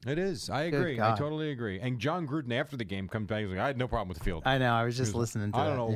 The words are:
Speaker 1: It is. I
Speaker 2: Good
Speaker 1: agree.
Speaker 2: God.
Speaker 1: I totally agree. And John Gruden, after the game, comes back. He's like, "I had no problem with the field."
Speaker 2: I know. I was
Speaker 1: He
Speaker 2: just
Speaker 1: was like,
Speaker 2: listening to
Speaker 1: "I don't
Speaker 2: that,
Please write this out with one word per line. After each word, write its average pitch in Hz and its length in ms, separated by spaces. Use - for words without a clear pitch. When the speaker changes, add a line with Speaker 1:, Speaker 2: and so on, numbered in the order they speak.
Speaker 1:
It 139 100
is. 175 320
I 151 220
Speaker 2:
Good 143 100
Speaker 1:
agree. 135 180
Speaker 2:
God. 110 160
Speaker 1:
I 104 40
totally 151 320
agree. 113 300
And 127 180
John 151 300
Gruden, 131 240
after 139 240
the 117 80
game, 95 240
comes 107 180
back. 107 140
He's 104 100
like, 92 80
"I 117 80
had 139 100
no 120 120
problem 113 220
with 92 80
the - 60
field." 87 220
Speaker 2:
I 135 120
know. 123 140
I 117 120
was 120 100
Speaker 1:
He 123 80
Speaker 2:
just 117 60
Speaker 1:
was 104 80
like, 117 60
Speaker 2:
listening 107 280
to 110 80
Speaker 1:
"I 143 80
don't 151 60
Speaker 2:
that, 135 40